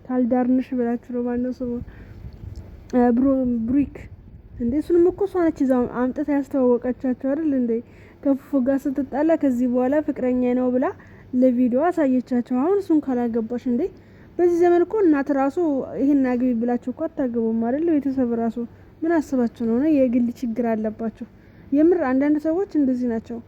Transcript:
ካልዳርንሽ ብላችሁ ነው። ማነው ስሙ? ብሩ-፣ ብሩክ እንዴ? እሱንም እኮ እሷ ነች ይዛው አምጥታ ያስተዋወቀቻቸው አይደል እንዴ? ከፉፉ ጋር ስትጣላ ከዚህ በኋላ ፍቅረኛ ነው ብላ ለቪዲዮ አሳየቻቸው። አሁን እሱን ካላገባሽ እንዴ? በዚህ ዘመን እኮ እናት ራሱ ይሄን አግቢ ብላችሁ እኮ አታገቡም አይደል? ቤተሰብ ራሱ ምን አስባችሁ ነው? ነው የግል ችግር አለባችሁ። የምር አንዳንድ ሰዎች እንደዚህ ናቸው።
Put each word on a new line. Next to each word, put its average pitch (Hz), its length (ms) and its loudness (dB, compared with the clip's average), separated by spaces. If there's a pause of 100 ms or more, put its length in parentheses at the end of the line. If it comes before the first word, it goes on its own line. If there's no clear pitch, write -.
ካልዳርንሽ 254 720 0
ብላችሁ 240 380 -4
ነው። 240 120 -4
ማነው 247 300 -4
ስሙ? 240 180 -8 (1400)
ብሩ-፣ 269 220 4 (280)
ብሩክ 254 340 -2 (640)
እንዴ? 233 160 -2
እሱንም 339 300 2
እኮ 359 160 0
እሷ 381 180 -4
ነች 320 200 0
ይዛው 254 240 4 (120)
አምጥታ 254 360 -2
ያስተዋወቀቻቸው 254 1000 0
አይደል 302 260 0
እንዴ? 240 160 0 (480)
ከፉፉ 277 320 -2 (100)
ጋር 269 180 0
ስትጣላ 285 580 -2
ከዚህ 254 300 0
በኋላ 254 360 0
ፍቅረኛ 254 400 -2 (100)
ነው 254 160 0
ብላ 254 160 0 (480)
ለቪዲዮ 254 500 2
አሳየቻቸው። 254 760 0
አሁን 349 200 2
እሱን 330 240 2
ካላገባሽ 240 640 -4
እንዴ? 247 160 0 (520)
በዚህ 349 240 2
ዘመን 349 240 4
እኮ 349 180 0
እናት 302 340 2
ራሱ 269 240 0 (380)
ይሄን 269 300 2
አግቢ 247 300 0
ብላችሁ 240 340 -2
እኮ 247 140 -8
አታገቡም 233 580 -2
አይደል? 277 300 -2
ቤተሰብ 269 440 0
ራሱ 226 220 -4 (400)
ምን 330 160 -2
አስባችሁ 247 520 -2
ነው? 226 120 2
ነው 302 120 2
የግል 254 440 2
ችግር 233 340 -4
አለባችሁ። 220 600 -6 (440)
የምር 330 320 4
አንዳንድ 277 360 2
ሰዎች 330 340 -2
እንደዚህ 254 340 0
ናቸው። 226 400 -6